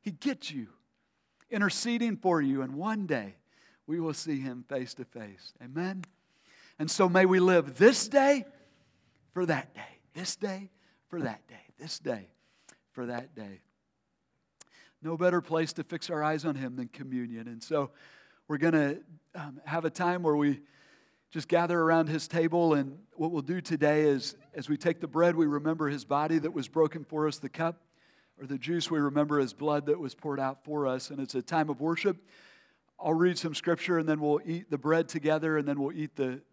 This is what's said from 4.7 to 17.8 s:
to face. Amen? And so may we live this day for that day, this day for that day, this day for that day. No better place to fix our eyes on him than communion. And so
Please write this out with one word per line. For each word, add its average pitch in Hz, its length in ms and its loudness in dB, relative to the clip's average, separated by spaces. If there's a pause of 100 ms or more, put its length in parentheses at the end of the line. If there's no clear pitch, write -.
to 123 100 -12
face. 104 480 -18 (100)
Amen? 175 420 -6 (760)
And 156 120 -4
so 190 180 4
may 185 180 6
we 185 140 6
live 165 380 4
this 226 300 8
day 277 360 4 (880)
for 180 140 -2
that - 280 -2
day, - 260 -20 (140)
this 180 220 -8
day 190 340 -8 (380)
for 170 140 -8
that 113 260 -8
day, 113 60 -20 (240)
this 156 200 -12
day 107 300 -6 (680)
for 127 80 -8
that 120 300 -8
day. 101 260 -14 (1400)
No 160 160 -4
better 180 240 4
place 160 320 0
to 160 100 -6
fix - 240 -8
our 151 140 -2
eyes 156 240 0
on 147 80 -2
him 127 220 -6
than 123 120 -6
communion. 120 580 -8
And 113 160 -14
so 147 280 -2 (580)